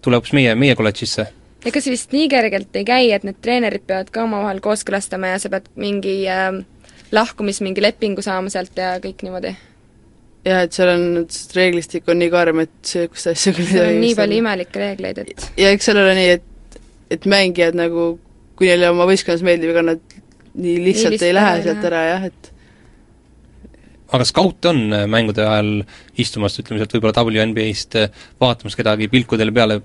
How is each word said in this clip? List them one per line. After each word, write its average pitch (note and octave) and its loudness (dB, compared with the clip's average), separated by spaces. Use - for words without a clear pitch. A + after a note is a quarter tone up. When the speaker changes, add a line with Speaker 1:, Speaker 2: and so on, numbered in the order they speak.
Speaker 1:
tule A#2+ 2
hoopis - -6
meie, B2+ 4
meie C3 4
kolledžisse? G#2+ -2
Speaker 2:
Ega C4 -2
see B3+ -4
vist - -10
nii D4 2
kergelt A3 -2
ei G3 -4
käi, B3 2
et G3+ -2
need G3 -10
treenerid A3+ -2
peavad F#3+ -4
ka A3+ -4
omavahel G#3 -4
kooskõlastama G3 -4
ja G3 -4
sa G3 -8
pead F#3+ -6
mingi, G3 -4
äh, F#3+ -2
lahkumis-, G#3+ -2
mingi F#3+ -4
lepingu G3+ -2
saama F#3+ -4
sealt F#3 -8
ja F#3 -4
kõik F#3+ -14
niimoodi. F#3 -8
Speaker 3:
Jah, F#3 2
et E3+ -2
seal F3+ 4
on, F3 2
reeglistik F3 0
on F3 2
nii E3+ 2
karm, E3 2
et D#3+ -2
sihukest E3+ -4
asja F#3 0
küll F3 -2
Speaker 2:
Seal F#3+ 2
on G#3 2
Speaker 3:
ei A3 2
Speaker 2:
nii A#3 2
Speaker 3:
saa. G#3 -2
Speaker 2:
palju G#3 2
imelikke G3+ -2
reegleid, G3 -6
et - -12
Speaker 3:
Ja G3 6
eks G3+ 0
seal G#3 4
ole F#3+ 6
nii, F3+ 4
et, - -16
et E3 -6
mängijad F3+ 2
nagu, E3+ -2
kui F#3 2
neile F3 4
oma F3 2
võistkonnas F3 2
meeldib, E3+ 2
ega E3+ 4
nad E3 -2
nii F3 -2
lihtsalt G#3+ 2
Speaker 2:
Nii - -4
lihtsalt F3 0
Speaker 3:
ei F3 4
lähe G3+ 4
Speaker 2:
ära E3+ 2
ei E3 -4
Speaker 3:
sealt D#3+ -2
Speaker 2:
lähe. F3 -2
Speaker 3:
ära, E3 0
jah, F#3+ -4
et - -20
Speaker 1:
Aga B2+ 2
skaute F3 0
on, D3 2
äh, G#2 0
mängude G#2+ 0
ajal G#2+ 2
istumas, A2 -2
ütleme G#2+ -8
sealt G#2+ -4
võib-olla A2+ 2
W A2 0
N A2 0
B A2 -2
A-st, G#2+ -6
äh, G#2+ 0
vaatamas A#2 -2
kedagi, G#2+ 0
pilkudele A2+ 0
peale G#2+ 2